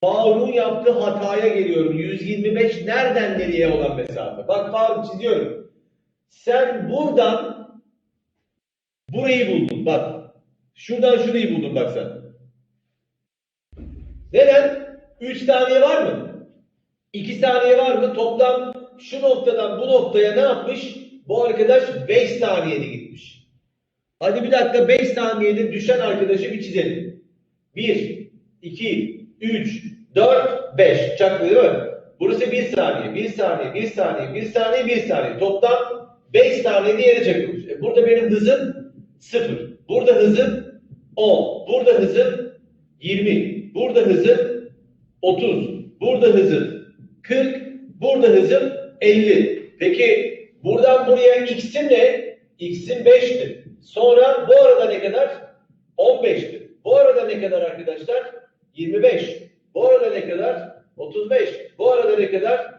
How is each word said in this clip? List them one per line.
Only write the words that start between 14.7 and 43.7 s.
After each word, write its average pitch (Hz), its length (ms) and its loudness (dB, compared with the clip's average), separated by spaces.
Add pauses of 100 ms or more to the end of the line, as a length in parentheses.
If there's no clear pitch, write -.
Üç 254 200 -10
saniye 254 380 2
var 294 220 2
mı? - 460 -8 (640)
İki 208 220 -10
saniye 247 440 4
var 254 200 2
mı? 214 160 -2
Toplam 247 580 0 (260)
şu 269 240 -12
noktadan 226 580 0
bu 254 60 -6
noktaya 220 480 2
ne 247 60 0
yapmış? 269 560 -4 (320)
Bu 233 160 -2
arkadaş 233 380 2 (260)
beş 226 220 2
saniyede 156 560 -4
gitmiş. - 600 -18 (720)
Hadi 220 220 -2
bir 262 100 -4
dakika, 240 360 2
beş 247 200 4
saniyede 214 640 -2
düşen 240 280 0
arkadaşı 196 520 -2
bir - 100 -8
çizelim. - 640 -6 (520)
Bir, - 520 -6 (340)
iki, - 580 -8 (200)
üç, - 440 -6 (300)
dört, - 640 2
beş. - 400 2
Çaktı 190 320 0
değil 233 140 6
mi? - 80 2 (480)
Burası 214 320 -2
bir 208 100 -2
saniye, - 520 -4
bir 214 140 -6
saniye, 196 460 -4
bir 220 140 -6
saniye, 180 460 -6
bir 220 120 -8
saniye, 240 400 -2
bir 240 220 -2
saniye. - 300 -4
Toplam 240 720 -2 (260)
beş - 280 4
saniyede 214 400 0
yere 240 220 4
çakılmış. - 440 -4
E, - 140 -10
burada 240 240 2
benim 233 240 2
hızım 240 460 0 (420)
sıfır. - 520 -6 (180)
Burada 240 240 4
hızım 214 540 2 (500)
on. - 520 0
Burada 494 220 2
hızım 494 600 0 (480)
yirmi. 196 600 -4 (120)